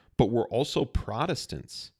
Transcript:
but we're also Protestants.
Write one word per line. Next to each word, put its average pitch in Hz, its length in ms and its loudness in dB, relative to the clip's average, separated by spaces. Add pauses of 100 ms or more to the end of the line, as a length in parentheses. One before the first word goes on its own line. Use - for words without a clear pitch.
(160)
but 117 100 6
we're 113 220 2
also 139 360 2
Protestants. - 1160 -4